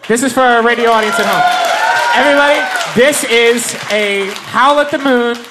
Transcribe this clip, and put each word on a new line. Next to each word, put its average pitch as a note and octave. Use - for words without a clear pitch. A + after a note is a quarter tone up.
This A#3+
is C4+
for -
our A#3+
radio A#3
audience G#3+
at G3+
home. G3
Everybody, C#4+
this C#4
is A#3
a G3+
Howl C4+
at D4
the D#4
Moon. B3